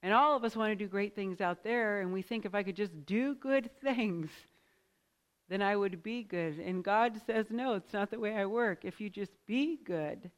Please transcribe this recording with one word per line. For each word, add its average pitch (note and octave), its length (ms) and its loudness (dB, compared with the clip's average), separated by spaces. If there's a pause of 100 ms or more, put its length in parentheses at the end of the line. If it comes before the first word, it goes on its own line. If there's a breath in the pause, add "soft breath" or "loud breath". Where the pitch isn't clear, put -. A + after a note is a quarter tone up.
And F#3+ 100 2
all C#4+ 220 6
of A#3+ 80 0
us A3 120 -2
want A3 160 2
to G#3+ 40 0
do G3+ 120 -4
great G3+ 280 -2
things G3 260 -4
out F3 220 -2
there, G#3+ 380 2
and F3+ 100 0
we F#3+ 100 -2
think, A3 240 -4
"If F#3+ 100 -4
I G#3 80 2
could F#3+ 120 -4
just E3+ 300 -6
do B3+ 300 0
good C4+ 360 0 (100)
things, G#3+ 500 0 (1160 soft breath)
then F#3+ 140 -2
I G3+ 140 4
would F#3+ 260 0
be A#3 220 -6
good." E3 360 -2
And F3+ 240 -2
God A3 420 2
says, A3 260 0
"No, A#3+ 240 0
it's - 180 -6
not G3+ 160 0
the A3+ 100 -6
way A3 160 -2
I G3 100 2
work. A3 380 0
If F#3 160 -8
you G#3 100 -6
just G3 240 -8 (120)
be C#4+ 320 0
good" E3+ 600 -4